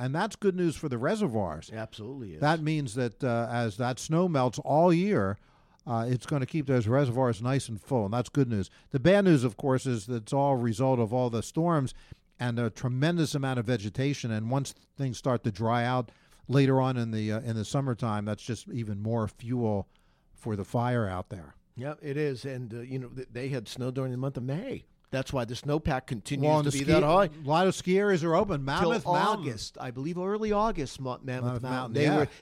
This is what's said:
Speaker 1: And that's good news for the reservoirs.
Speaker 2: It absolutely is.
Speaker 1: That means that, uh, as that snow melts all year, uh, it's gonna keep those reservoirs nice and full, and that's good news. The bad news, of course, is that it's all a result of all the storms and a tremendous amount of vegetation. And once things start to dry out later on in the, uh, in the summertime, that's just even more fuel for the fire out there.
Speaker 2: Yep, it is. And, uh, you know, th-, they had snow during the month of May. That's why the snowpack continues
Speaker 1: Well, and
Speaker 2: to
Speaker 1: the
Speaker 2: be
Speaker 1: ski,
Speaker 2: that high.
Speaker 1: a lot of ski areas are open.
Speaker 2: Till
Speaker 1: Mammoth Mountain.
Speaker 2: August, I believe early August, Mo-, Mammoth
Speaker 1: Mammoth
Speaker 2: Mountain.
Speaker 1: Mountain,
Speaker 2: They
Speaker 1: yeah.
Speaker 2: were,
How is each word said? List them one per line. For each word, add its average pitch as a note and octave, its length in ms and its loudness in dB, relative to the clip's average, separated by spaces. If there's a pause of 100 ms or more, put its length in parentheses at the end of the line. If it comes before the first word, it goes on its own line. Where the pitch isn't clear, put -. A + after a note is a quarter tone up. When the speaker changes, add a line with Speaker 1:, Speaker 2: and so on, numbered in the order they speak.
Speaker 1:
And C3 140 -2
that's F#3+ 220 -2
good F#3+ 200 0
news F3 180 0
for D#3 140 -6
the B2 100 -2
reservoirs. A2+ 720 -2
Speaker 2:
It G#2+ 80 -12
absolutely A2 580 -10
is. D#2 60 -12
Speaker 1:
That D#3 220 2
means D3 320 -2
that, B2 280 -4
uh, A#2 280 0
as A#2 260 -2
that A#2+ 220 -2
snow E3+ 280 2
melts C3+ 340 2
all E3 320 4
year, E3 440 2 (500)
uh, A#2 220 0
it's B2 180 -2
gonna C3+ 200 -2
keep D3 200 -4
those B2 220 2
reservoirs B2 540 2
nice C3 260 0
and G#2+ 120 -8
full, A2+ 260 0
and G2+ 80 -4
that's B2 160 -2
good C3+ 180 2
news. G#2 220 -2 (200)
The C#3+ 80 -2
bad F#3+ 280 6
news, C#3+ 180 6
of A2+ 140 -2
course, C3 280 0
is A2+ 200 -2
that A#2 160 -4
it's G#2 100 -12
all C#3 220 2
a - 20 2
result A#2+ 420 2
of A2 140 0
all B2+ 180 2
the A2+ 120 -2
storms D#3+ 500 0 (480)
and A#2+ 180 -2
a A#2 120 0
tremendous C#3+ 640 0
amount C3+ 240 -2
of A2 80 -2
vegetation. B2 640 -2
And A2 200 -2
once C3+ 240 -2 (220)
things B2+ 220 -4
start B2 260 0
to A2+ 80 0
dry A#2 320 0
out B2 260 -2 (380)
later C3+ 320 6
on C3 160 2
in A#2 140 -2
the, G#2+ 220 -2
uh, A2 80 -2
in A#2 140 -4
the G#2+ 120 -2
summertime, A#2+ 580 -2
that's G#2 180 -4
just - 260 -8
even G#2 340 -6
more A2 260 0
fuel A2+ 600 -2 (460)
for G#2+ 220 -6
the G2 80 -4
fire A#2+ 420 0
out F#2 220 -6
there. E2 260 -14 (220)
Speaker 2:
Yep, C#3+ 260 -8
it C#3+ 140 -6
is. C#3 280 -2
And, B2+ 300 -8
uh, A#2+ 60 -10
you C3 180 -8
know, B2 100 -8
th-, B2+ 220 -12
they B2 200 -6
had B2 180 -4
snow B2+ 240 -4
during C3 180 -2
the B2 80 -4
month C3+ 180 -2
of A#2+ 60 -4
May. E3 420 -4 (260)
That's C3 220 -2
why B2 140 0
the A2+ 80 -8
snowpack D3 520 0
continues C#3 400 -2
Speaker 1:
Well, D3+ 120 6
and D3 80 2
Speaker 2:
to D3 40 2
Speaker 1:
the C#3 100 0
Speaker 2:
be C#3 40 -2
Speaker 1:
ski, D#3+ 80 4
Speaker 2:
that D#3 100 8
high. F3 240 6
Speaker 1:
a D3+ 220 -8
lot E3 180 4
of F3+ 80 4
ski F#3 240 2
areas G3 260 2
are E3 100 2
open. F#3+ 220 2
Speaker 2:
Till C#3 100 -4
Speaker 1:
Mammoth E3 400 0
Mountain. F3 420 2
Speaker 2:
August, - 320 -8
I B2+ 100 -8
believe C#3+ 280 -6
early G#3 340 -2
August, G3+ 480 -2
Mo-, B2+ 220 -6
Mammoth B2+ 220 -4
Speaker 1:
Mammoth B2 180 -2
Speaker 2:
Mountain. B2+ 80 -4
Speaker 1:
Mountain, B2+ 240 -4
Speaker 2:
They C#3+ 80 2
Speaker 1:
yeah. D3 140 4
Speaker 2:
were, C#3+ 120 2 (140)